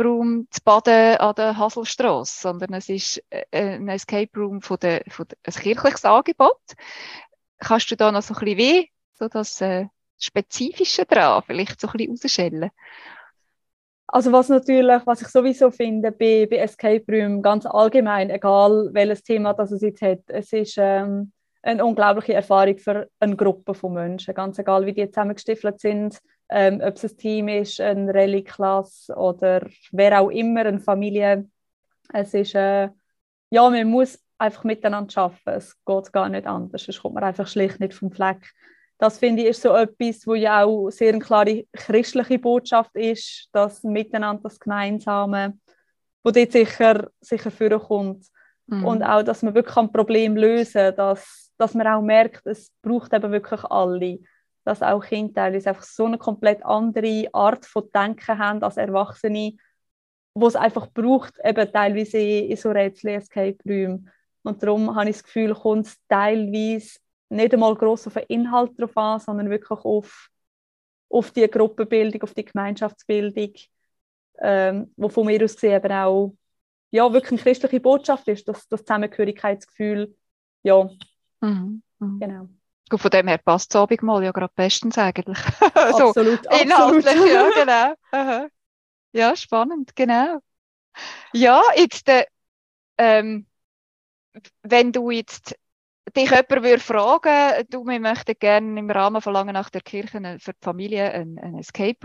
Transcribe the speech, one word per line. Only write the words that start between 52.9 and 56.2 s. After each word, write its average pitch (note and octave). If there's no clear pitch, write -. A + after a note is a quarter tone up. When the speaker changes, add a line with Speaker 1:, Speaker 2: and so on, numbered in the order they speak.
Speaker 2:
eben G#3
wirklich G#3
alle. F3+
Dass G#3
auch G3+
Kinder G#3+
teilweise F#3+
einfach F#3+
so -
eine A3+
komplett G#3